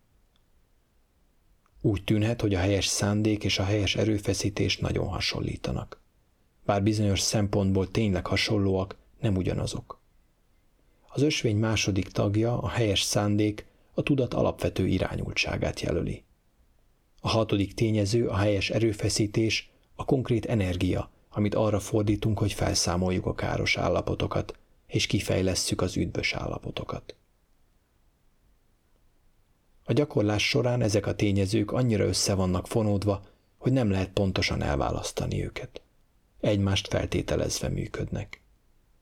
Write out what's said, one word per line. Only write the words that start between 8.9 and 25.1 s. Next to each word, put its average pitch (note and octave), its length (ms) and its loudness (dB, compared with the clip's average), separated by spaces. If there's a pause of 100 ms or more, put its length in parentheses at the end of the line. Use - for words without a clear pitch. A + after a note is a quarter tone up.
nem G#2 160 0
ugyanazok. - 640 -4 (1080)
Az - 140 -2
ösvény C#3 340 2
második G#2 520 0
tagja, A2+ 500 0
a - 100 -4
helyes G#2 340 2
szándék, G#2 640 0 (280)
a C3+ 80 -2
tudat C3 320 0
alapvető F#2+ 520 0
irányultságát - 960 -2
jelöli. - 440 -2 (960)
A - 80 -4
hatodik G#2 460 2
tényező, A2 540 2
a - 80 -2
helyes G2+ 340 2
erőfeszítés, A2 1000 0 (240)
a - 100 -10
konkrét B2 420 0
energia, F#2 640 0 (180)
amit G#2 260 0
arra G#2 260 2
fordítunk, G#2+ 580 0
hogy G#2 140 0
felszámoljuk F#2 720 0
a - 80 -2
káros - 420 -2
állapotokat, - 840 -2 (280)
és - 200 0
kifejlesszük G2 760 0